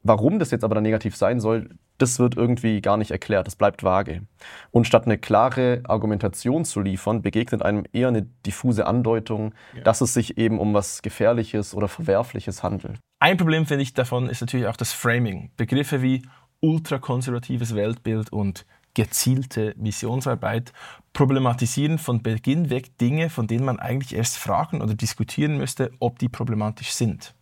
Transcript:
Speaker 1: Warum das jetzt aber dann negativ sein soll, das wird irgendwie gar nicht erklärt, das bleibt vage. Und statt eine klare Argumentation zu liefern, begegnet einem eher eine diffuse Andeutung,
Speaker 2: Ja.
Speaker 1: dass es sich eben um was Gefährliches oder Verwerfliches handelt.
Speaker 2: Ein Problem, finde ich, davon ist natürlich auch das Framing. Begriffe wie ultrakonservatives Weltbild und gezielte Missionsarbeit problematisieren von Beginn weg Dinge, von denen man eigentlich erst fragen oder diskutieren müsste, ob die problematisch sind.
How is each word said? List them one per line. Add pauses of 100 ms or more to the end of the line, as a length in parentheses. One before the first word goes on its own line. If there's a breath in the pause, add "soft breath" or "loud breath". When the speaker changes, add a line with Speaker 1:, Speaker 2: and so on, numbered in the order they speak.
Speaker 1:
Warum
das
jetzt
aber
dann
negativ
sein
soll, (260)
das
wird
irgendwie
gar
nicht
erklärt,
das
bleibt
vage. (480 loud breath)
Und
statt
eine
klare
Argumentation
zu
liefern,
begegnet
einem
eher
eine (240)
diffuse
Andeutung, (200 loud breath)
Speaker 2:
Ja.
Speaker 1:
dass
es
sich
eben
um
was
Gefährliches
oder
Verwerfliches
handelt. (200)
Speaker 2:
Ein
Problem,
finde
ich,
davon
ist
natürlich
auch
das
Framing.
Begriffe
wie (380 loud breath)
ultrakonservatives
Weltbild
und (260 soft breath)
gezielte
Missionsarbeit (400 loud breath)
problematisieren
von
Beginn
weg
Dinge,
von
denen
man
eigentlich
erst
fragen
oder
diskutieren
müsste,
ob
die
problematisch
sind.